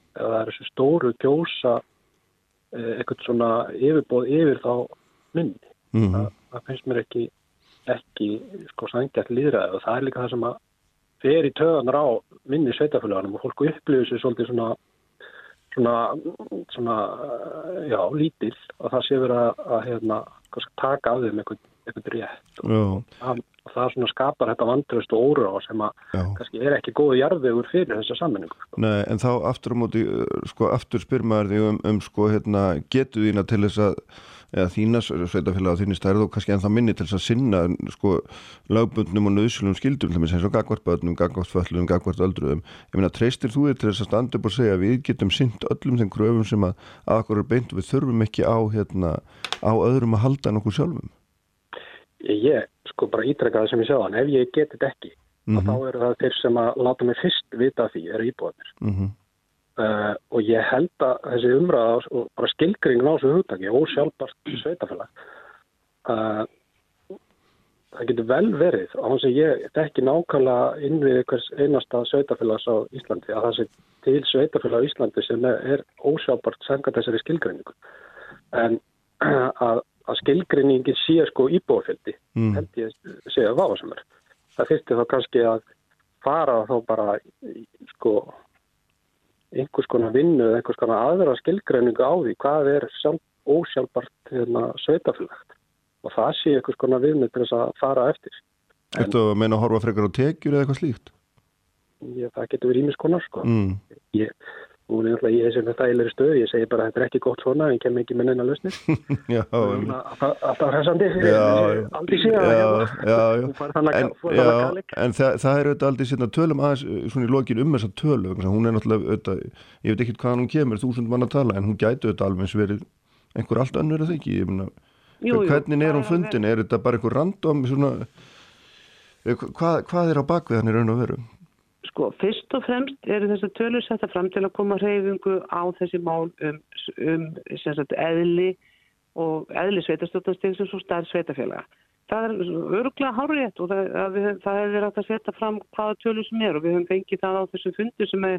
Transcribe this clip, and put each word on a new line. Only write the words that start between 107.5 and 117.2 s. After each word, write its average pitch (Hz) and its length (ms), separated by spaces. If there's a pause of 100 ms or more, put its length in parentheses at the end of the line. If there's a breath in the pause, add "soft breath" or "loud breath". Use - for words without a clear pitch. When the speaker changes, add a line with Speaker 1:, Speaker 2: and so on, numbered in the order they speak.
Speaker 1:
en 117 100
kem 123 160
ekki 120 180
með 123 140
neina 123 160
lausnir.“ 143 320 (280)
Speaker 2:
<laughs> 135 300
Já, 113 80
Speaker 1:
Og 110 300
Speaker 2:
einmitt. 104 140
Speaker 1:
svona 127 120
alltaf, - 440
alltaf 139 280
hressandi 170 380
fyrir - 180
Speaker 2:
Já, 107 140 (240)
já. 107 160 (100)
Speaker 1:
Aldísi 175 380
að, 214 160
Speaker 2:
Já, 113 80
Speaker 1:
hérna, 110 320 (160)
Speaker 2:
já, 113 160
já. 113 240
Speaker 1:
hún 135 160
fær 143 160
þannig 156 240
að - 20
Speaker 2:
En, - 140
Speaker 1:
fær - 80
þannig 170 220
að 120 100
Speaker 2:
já, 123 140
Speaker 1:
kalik. - 300
Speaker 2:
en 117 200
það, 131 140 (100)
það 139 180
er 143 120
auðvitað, 139 180
Aldís, 131 240
hérna, 123 180
tölum 160 300
aðeins, 139 240
eh, 85 240
svona 123 180